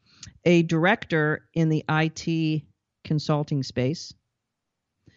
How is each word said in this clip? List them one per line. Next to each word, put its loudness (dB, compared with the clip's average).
a 6
director 0
in 2
the 0
I 2
T -2
consulting -2
space, -4